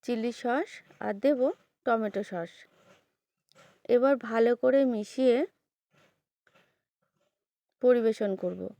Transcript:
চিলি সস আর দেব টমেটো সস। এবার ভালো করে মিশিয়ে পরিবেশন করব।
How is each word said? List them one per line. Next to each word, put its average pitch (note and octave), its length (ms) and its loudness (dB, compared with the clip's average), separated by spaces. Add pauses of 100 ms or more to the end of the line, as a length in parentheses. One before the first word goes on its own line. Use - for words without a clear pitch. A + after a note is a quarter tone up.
চিলি A#3+ 280 -4 (100)
সস C4 280 -4 (300)
আর G#3+ 140 -6 (100)
দেব C#4 160 2 (460)
টমেটো G#3+ 380 -2
সস। E3+ 280 -10 (1400)
এবার B3 240 4 (160)
ভালো A3+ 260 2
করে B3+ 300 2
মিশিয়ে A#3+ 520 0 (2500)
পরিবেশন A3+ 520 4
করব। F3+ 260 -8 (180)